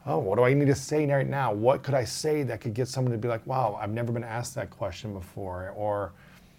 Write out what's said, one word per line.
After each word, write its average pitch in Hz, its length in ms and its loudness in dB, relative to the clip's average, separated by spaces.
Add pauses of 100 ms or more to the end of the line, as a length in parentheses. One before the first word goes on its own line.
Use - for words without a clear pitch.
"Oh, 147 120 -2
what 101 180 0
do 123 80 8
I 127 100 8
need 143 140 4
to 139 60 6
say 151 320 0
right 139 220 2
now? 131 240 0
What 110 300 4
could 139 120 -2
I 127 100 2
say 151 400 -2
that 117 160 -4
could 120 120 -4
get 123 160 -2
someone 127 240 0
to 117 60 -2
be 117 100 -2
like, 113 180 -2
'Wow, 127 340 0
I've 104 100 -4
never 117 220 -2
been 117 120 -4
asked 117 300 -8
that 104 160 -6
question 101 420 -8
before,'" 92 640 -8
or 101 360 -2 (460)